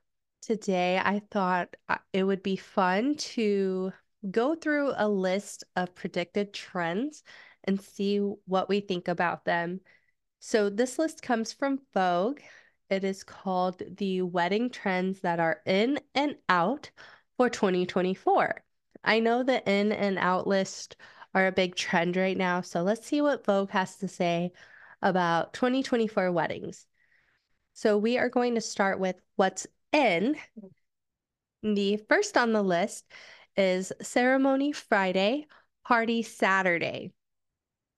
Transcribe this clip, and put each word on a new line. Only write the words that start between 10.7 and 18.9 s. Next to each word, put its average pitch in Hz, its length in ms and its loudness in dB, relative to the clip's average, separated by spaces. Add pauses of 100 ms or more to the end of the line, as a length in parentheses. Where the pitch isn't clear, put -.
list 311 240 -4
comes 226 300 -2
from 277 300 -4 (120)
Vogue. 190 460 0 (500)
It 190 140 0
is 190 220 -4
called 185 580 -2 (140)
the 190 240 -2
Wedding 185 480 0
Trends 190 500 -2
That 170 220 0
Are 165 240 0
In 233 340 2 (160)
and 277 220 0 (100)
Out 185 440 0 (440)
for 247 140 2
twenty 185 360 2
twenty-four. 190 800 0 (400)